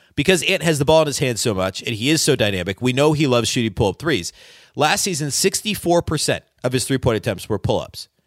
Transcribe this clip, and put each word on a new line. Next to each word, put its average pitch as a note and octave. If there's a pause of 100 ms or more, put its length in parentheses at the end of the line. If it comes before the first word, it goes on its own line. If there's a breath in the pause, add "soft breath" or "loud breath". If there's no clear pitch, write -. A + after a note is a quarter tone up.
(160 soft breath)
because D#3
Ant F3
has D#3+
the C#3+
ball D#3
in D3
his C3+
hands B2
so A2+
much F#2+
and A#2+
he A#2
is D#3+
so D3+
dynamic, G2
we B2
know C#3+
he D3
loves A#2+
shooting A2+
pull-up G2+
threes. A#2+ (420 loud breath)
Last D#3
season, D3+
sixty-four F3
percent C#3+ (220)
of B2
his B2+
three-point B2+
attempts G2+
were G#2+
pull-ups. - (180)